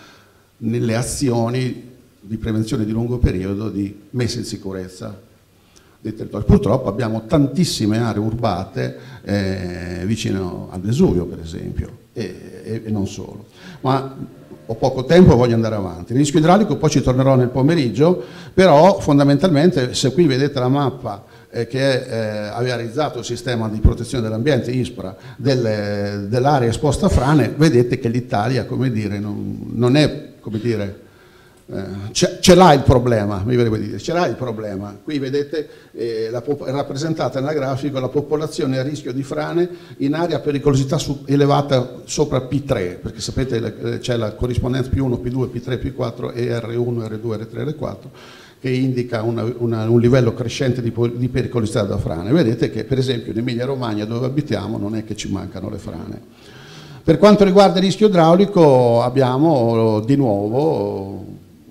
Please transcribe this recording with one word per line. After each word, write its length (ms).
nelle 380
azioni 1000
di 120
prevenzione 460
di 60
lungo 280
periodo, 520
di 300
messa 280
in 60
sicurezza 720
dei 120
territori. 320
Purtroppo 440
abbiamo 380
tantissime 760
aree 200
urbate, 760
eh, 840
vicino 640
al 80
Vesuvio, 460
per 120
esempio, 600
e, 220
e, 200
e 60
non 160
solo. 380
Ma 340
ho 80
poco 300
tempo 300
e 20
voglio 180
andare 220
avanti. 380
Il 40
rischio 220
idraulico, 360
poi 140
ci 100
tornerò 360
nel 120
pomeriggio, 720
però 460
fondamentalmente 960
se 180
qui 140
vedete 320
la 100
mappa, 560
eh, 200
che, 380
eh, 420
aveva 260
realizzato 460
il 40
sistema 440
di 100
protezione 460
dell'ambiente, 480
ispra, 440
delle, 920
dell'area 420
esposta 360
a 20
frane, 480
vedete 440
che 80
l'Italia, 560
come 260
dire, 300
non, 540
non 200
è, 460
come 180
dire, 460
eh, 140
ce, 280
ce 140
l'ha 180
il 100
problema, 640
mi 120
verrebbe 240
di 60
dire, 120
ce 140
l'ha 140
il 100
problema. 640
Qui 160
vedete, 500
eh, 380
la 100
pop-, 240
è 60
rappresentata 720
nella 140
grafica 440
la 100
popolazione 720
a 40
rischio 300
di 120
frane 440
in 180
area 220
a 40
pericolosità 580
su-, 260
elevata 800
sopra 380
P 220
tre, 380
perché 180
sapete, 360
eh, 180
c'è 180
la 180
corrispondenza 560
P 100
uno, 180
P 100
due, 200
P 120
tre, 180
P 140
quattro 380
e 260
R 200
uno, 280
R 140
due, 180
R 100
tre, 180
R 100
quattro. 360
Che 120
indica 520
una, 220
una, 300
un 120
livello 340
crescente 460
di 100
po-, 180
di 200
pericolosità 540
da 160
frane. 340
Vedete 380
che, 140
per 140
esempio, 340
in 60
Emilia 260
Romagna, 400
dove 220
abitiamo, 520
non 180
è 80
che 100
ci 160
mancano 380
le 100
frane. 420
Per 140
quanto 260
riguarda 340
il 60
rischio 240
idraulico, 920
abbiamo 1000
di 120
nuovo 1080